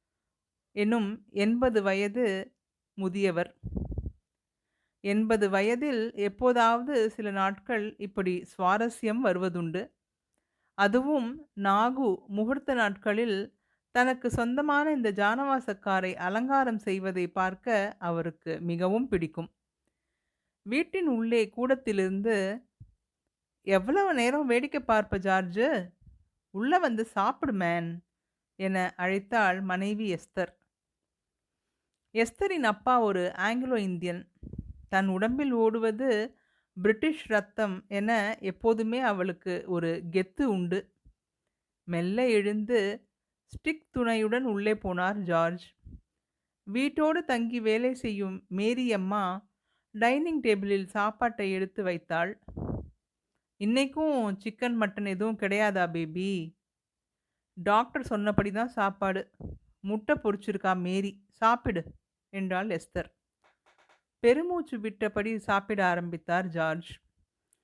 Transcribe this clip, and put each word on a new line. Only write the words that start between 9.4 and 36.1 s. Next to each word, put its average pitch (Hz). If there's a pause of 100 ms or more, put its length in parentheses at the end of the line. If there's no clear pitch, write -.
அதுவும் 254
நாகு 208
முகூர்த்த 220
நாட்களில் 214 (300)
தனக்கு 247
சொந்தமான 285
இந்த 233
ஜானவாசக்காரை 208
அலங்காரம் 240
செய்வதை 190
பார்க்க 196
அவருக்கு 165
மிகவும் 180
பிடிக்கும். 165 (1080)
வீட்டின் 339
உள்ளே 226
கூடத்திலிருந்து, 208 (960)
"எவ்வளவு 277
நேரம் 262
வேடிக்கை 254
பார்ப்ப 214
ஜார்ஜ்? 190 (600)
உள்ள 262
வந்து 233
சாப்பிடு 240
மேன்," 170 (500)
என 190
அழைத்தாள் 196
மனைவி 196
எஸ்தர். - (1600)
எஸ்தரின் 302
அப்பா 240
ஒரு 190
ஆங்கிலோ 240
இந்தியன். 180 (560)
தன் 190
உடம்பில் 240
ஓடுவது 226 (340)